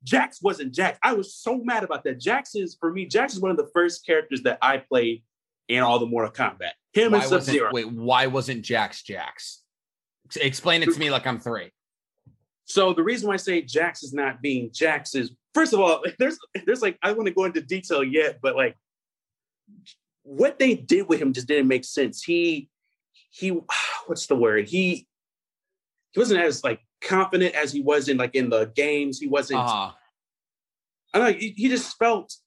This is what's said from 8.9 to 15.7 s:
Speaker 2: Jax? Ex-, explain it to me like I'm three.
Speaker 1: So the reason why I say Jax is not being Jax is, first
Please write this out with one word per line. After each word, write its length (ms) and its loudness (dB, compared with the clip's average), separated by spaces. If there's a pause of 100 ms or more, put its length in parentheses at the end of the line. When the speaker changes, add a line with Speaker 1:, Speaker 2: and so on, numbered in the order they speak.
Speaker 2:
Jax? 580 -12 (680)
Ex-, 100 -12
explain 460 2
it 100 4
to 60 -2
me 100 0
like 180 0
I'm 120 -2
three. 320 -8 (920)
Speaker 1:
So 300 2
the 100 2
reason 240 -2
why 60 0
I 40 -2
say 240 -2
Jax 420 -2
is 100 -14
not 280 -4
being 300 -4
Jax 440 -2
is, 160 -4 (220)
first 200 2